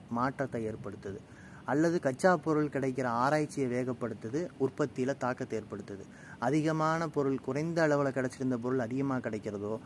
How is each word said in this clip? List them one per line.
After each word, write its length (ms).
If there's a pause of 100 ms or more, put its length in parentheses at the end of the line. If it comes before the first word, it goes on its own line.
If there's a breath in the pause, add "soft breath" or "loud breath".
(100)
மாற்றத்தை 560
ஏற்படுத்துது, 520 (460 loud breath)
அல்லது 360
கச்சா 360
பொருள் 320
கிடைக்கிற 360
ஆராய்ச்சியை 680
வேகப்படுத்துது, 760 (140)
உற்பத்தியில 560
தாக்கத்தை 420
ஏற்படுத்துது. 460 (340 loud breath)
அதிகமான 720
பொருள், 320
குறைந்த 480
அளவுல 220
கிடைச்சிருந்த 460
பொருள் 220
அதிகமா 380
கிடைக்கிறதோ, 680